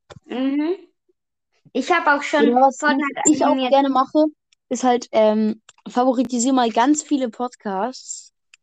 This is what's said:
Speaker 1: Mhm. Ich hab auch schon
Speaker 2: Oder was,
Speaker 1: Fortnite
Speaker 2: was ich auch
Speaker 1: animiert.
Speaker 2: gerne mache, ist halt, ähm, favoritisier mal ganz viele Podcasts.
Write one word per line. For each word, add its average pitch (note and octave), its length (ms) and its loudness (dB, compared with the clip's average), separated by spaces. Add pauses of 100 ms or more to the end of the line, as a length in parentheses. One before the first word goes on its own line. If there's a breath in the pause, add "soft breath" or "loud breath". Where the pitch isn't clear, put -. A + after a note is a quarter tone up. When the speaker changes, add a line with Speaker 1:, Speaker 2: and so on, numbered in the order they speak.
(260)
Speaker 1:
Mhm. C#4+ 500 -4 (960)
Ich B3+ 180 -4
hab E4+ 160 0
auch C#4+ 160 2
schon C#4 280 2
Speaker 2:
Oder B3 100 2
was, C4+ 180 2
Speaker 1:
Fortnite D4 460 -2
Speaker 2:
was D#4 80 4
ich C4+ 120 0
auch C4+ 80 2
Speaker 1:
animiert. C4 200 -2
Speaker 2:
gerne C#4 160 2
mache, C4+ 380 0 (420)
ist B3 160 -6
halt, A#3+ 280 0
ähm, G#3+ 500 0 (260)
favoritisier B3 640 0
mal B3 180 2
ganz C4 320 2
viele C4 280 -4
Podcasts. - 1000 -8 (300)